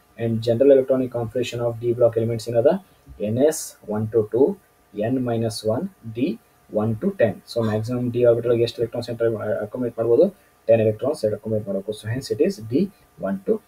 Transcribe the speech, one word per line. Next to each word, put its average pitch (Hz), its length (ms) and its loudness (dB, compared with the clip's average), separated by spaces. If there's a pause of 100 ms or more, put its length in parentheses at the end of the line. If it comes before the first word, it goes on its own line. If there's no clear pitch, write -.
(180)
And 113 300 -2
general 123 280 4
electronic 131 400 0
configuration 120 500 -4
of 117 60 0 (100)
D 120 160 0
block 117 220 4
elements 113 320 -2
ಏನದ? 120 200 4 (560)
ಎನ್ 117 200 0
ಎಸ್ 156 140 -2 (320)
ಒನ್ 110 180 -2
to 113 80 4 (140)
ಟೂ, 123 80 4 (520)
ಎನ್ 117 240 -2 (120)
ಮೈನಸ್ 113 300 -2 (140)
ಒನ್, 156 100 -2 (340)
ಡಿ 139 100 0 (420)
ಒನ್ 110 220 0 (100)
to 190 60 0 (120)
ಟೆನ್. 107 160 2 (160)
So 120 60 -4 (120)
maximum 123 440 -2
D 120 160 4
orbital 117 240 2 (120)
ಎಷ್ಟು - 140 -10
ಎಲೆಕ್ಟ್ರಾನ್ಸ್ 117 320 -4
ಎಂಟರ್ 117 160 0 (380)
ಅಕೊಮೊಡೇಟ್ 123 340 -6
ಮಾಡ್ಬೋದು? 117 260 6 (420)
ಟೆನ್ 113 180 6
ಎಲೆಕ್ಟ್ರಾನ್ಸ್ 120 340 0 (180)
ಅಕೊಮೊಡೇಟ್ 107 300 -4
ಮಾಡ್ಬೇಕು. 98 320 -4
So 110 120 -14
hence 127 240 -6
it 135 120 0
is 196 80 -4 (160)
ಡಿ 151 100 2 (460)
ಒನ್ 196 100 -2 (100)
to 220 60 0 (140)